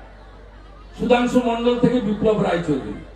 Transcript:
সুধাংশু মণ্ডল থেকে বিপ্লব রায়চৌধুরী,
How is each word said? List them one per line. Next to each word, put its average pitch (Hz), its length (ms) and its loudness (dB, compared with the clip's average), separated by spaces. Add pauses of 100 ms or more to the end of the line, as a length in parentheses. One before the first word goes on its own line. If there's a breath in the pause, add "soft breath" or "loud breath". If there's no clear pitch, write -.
(1000)
সুধাংশু 247 460 2
মণ্ডল 240 340 0
থেকে 247 220 2
বিপ্লব 208 420 0
রায়চৌধুরী, 151 640 -4 (120)